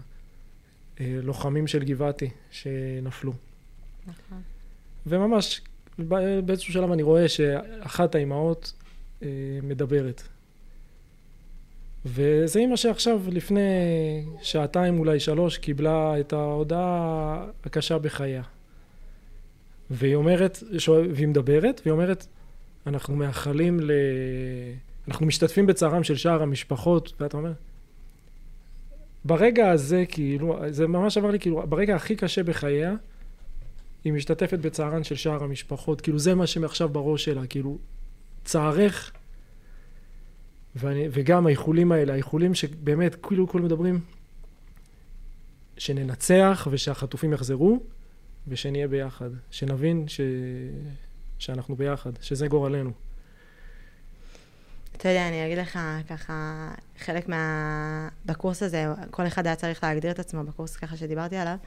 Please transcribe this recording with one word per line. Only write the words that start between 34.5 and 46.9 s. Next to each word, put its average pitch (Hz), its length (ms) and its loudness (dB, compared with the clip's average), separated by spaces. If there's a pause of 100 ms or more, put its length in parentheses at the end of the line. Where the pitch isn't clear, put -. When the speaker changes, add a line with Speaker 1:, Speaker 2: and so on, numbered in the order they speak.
Speaker 1:
בצערן 156 440 -2
של 147 120 -4
שאר 147 280 -2
המשפחות, 143 580 -4
כאילו, 151 180 0
זה 180 160 4
מה 185 120 4
שמעכשיו 160 420 0
בראש 147 360 0
שלה, 135 220 -2
כאילו, 139 300 -4 (680)
צערך, 165 640 2 (1600)
ואני, 139 360 -2
וגם 160 360 6
האיחולים 160 440 4
האלה, 147 220 4
האיחולים 156 420 2
שבאמת, 151 600 0 (120)
כאילו, 185 200 2
כולם 175 180 0
מדברים, 170 340 2 (1800)
שננצח, 165 920 4
ושהחטופים 135 640 -2